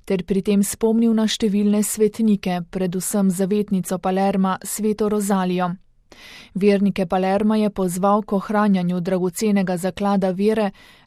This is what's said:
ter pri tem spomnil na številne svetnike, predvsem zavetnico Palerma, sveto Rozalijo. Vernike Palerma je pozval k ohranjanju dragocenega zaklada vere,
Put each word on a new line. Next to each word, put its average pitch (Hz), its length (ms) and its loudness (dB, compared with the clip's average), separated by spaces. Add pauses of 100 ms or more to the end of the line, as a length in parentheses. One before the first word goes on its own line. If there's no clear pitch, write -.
ter 185 200 -2
pri 196 180 -2
tem 202 200 2
spomnil 226 520 0
na 220 120 2
številne 208 560 0
svetnike, 208 880 0
predvsem 190 600 -2
zavetnico 190 680 -2
Palerma, 190 680 0
sveto 214 440 -2
Rozalijo. 185 680 0 (800)
Vernike 196 520 2
Palerma 196 500 0
je 214 140 2
pozval 196 520 0
k - 100 -6
ohranjanju 190 680 0
dragocenega 185 760 0
zaklada 190 540 0
vere, 202 400 0 (360)